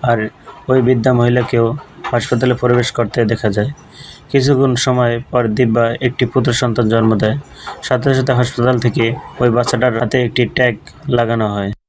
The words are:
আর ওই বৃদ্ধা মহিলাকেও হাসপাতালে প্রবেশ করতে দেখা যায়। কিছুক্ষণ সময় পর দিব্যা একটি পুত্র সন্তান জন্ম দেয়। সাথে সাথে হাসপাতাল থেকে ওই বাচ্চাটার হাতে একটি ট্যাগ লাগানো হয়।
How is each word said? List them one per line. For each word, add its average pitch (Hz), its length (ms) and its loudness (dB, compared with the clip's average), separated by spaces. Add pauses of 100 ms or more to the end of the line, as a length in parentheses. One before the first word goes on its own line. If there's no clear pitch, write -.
আর 120 160 2 (500)
ওই 127 140 4
বৃদ্ধা 123 300 2
মহিলাকেও 120 540 2 (440)
হাসপাতালে 123 440 0
প্রবেশ 120 380 2
করতে 117 320 -4
দেখা 110 260 -2
যায়। 104 200 -2 (580)
কিছুক্ষণ 131 480 2
সময় 123 380 0 (160)
পর 123 180 2
দিব্যা 117 360 2 (160)
একটি 127 260 -2
পুত্র 123 260 0
সন্তান 117 360 0
জন্ম 110 280 2
দেয়। 107 200 0 (460)
সাথে 127 320 0
সাথে 131 180 0
হাসপাতাল 123 460 0
থেকে 117 260 0 (360)
ওই 123 100 4
বাচ্চাটার 117 480 0
হাতে 120 260 -2
একটি 123 180 -2 (120)
ট্যাগ 123 200 0 (340)
লাগানো 117 400 0
হয়। 101 220 -4 (180)